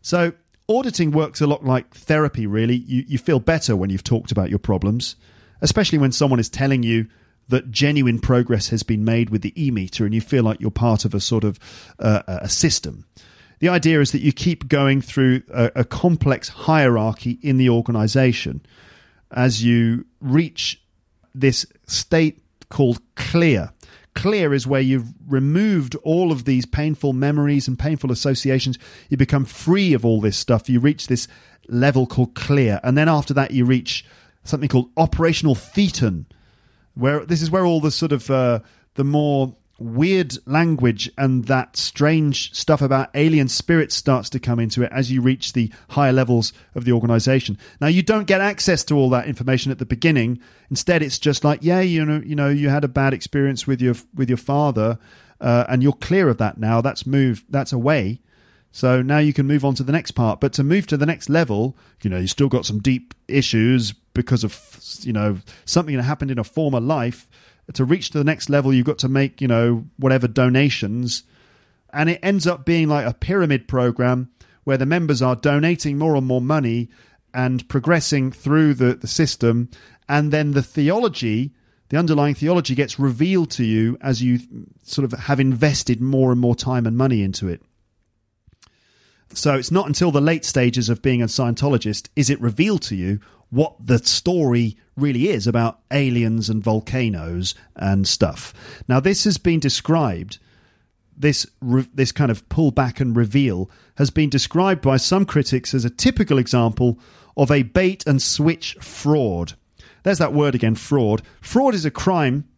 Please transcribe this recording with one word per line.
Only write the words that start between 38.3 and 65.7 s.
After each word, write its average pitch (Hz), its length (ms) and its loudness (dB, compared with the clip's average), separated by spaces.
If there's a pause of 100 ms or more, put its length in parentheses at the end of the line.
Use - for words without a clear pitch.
the 135 100 0
more 143 500 0 (240)
weird 139 680 -2
language 135 720 0
and 131 280 0
that 131 300 -2
strange 151 800 0
stuff 147 300 0
about 135 320 0
alien 147 320 2
spirits - 480 0
starts 127 340 0
to 131 100 -6
come 120 200 -2
into 117 240 -2
it - 80 -2
as 127 200 -2
you 131 80 0
reach 127 340 0
the 113 180 0 (180)
higher 135 240 2
levels 123 400 2 (220)
of 120 100 -6
the 123 60 2
organization. 117 640 0 (220)
Now, 147 80 0
you 175 160 4
don't 214 240 0
get 190 140 2
access 196 420 0
to 151 120 -2
all 135 140 4
that 123 180 0
information 131 440 -2
at - 80 -8
the 127 80 -6
beginning. 123 520 0 (300)
Instead, 160 320 0
it's 139 160 -4
just 147 260 0
like, 147 200 0
"Yeah, 180 160 2
you 170 260 0
know, 151 180 -2
you 151 120 -8
know, 143 140 0
you 143 200 0
had 147 140 0
a 139 40 -2
bad 135 280 0
experience 139 500 -2
with 131 160 0
your, 123 140 2 (180)
with 127 160 -2
your 120 80 0
father, 120 600 0 (400)
uh, 120 280 2
and 127 140 0
you're 139 120 4
clear 180 360 2
of 113 80 0
that 117 220 -4
now. 113 220 0
That's - 260 -6
moved, 131 420 0
that's 139 240 -4
away. 123 480 -2 (500)
So 127 300 2
now 139 160 2
you 151 160 4
can 139 140 2
move 143 180 0
on 139 100 2
to 131 80 -4
the 131 80 -2
next - 200 -2
part." 113 280 0
But 139 140 0
to 139 100 0
move 180 240 2
to 147 100 -2
the 147 100 2
next - 200 -6
level, 131 480 0 (280)
you 101 80 -2
know, 92 80 -4
you've 92 100 -2
still 139 200 2
got - 180 0
some 104 140 -4
deep 127 340 -2 (120)
issues 117 640 2 (200)
because 123 300 0
of, - 340 -10 (220)
you 123 140 -6
know, 104 260 -2 (260)
something 156 300 -2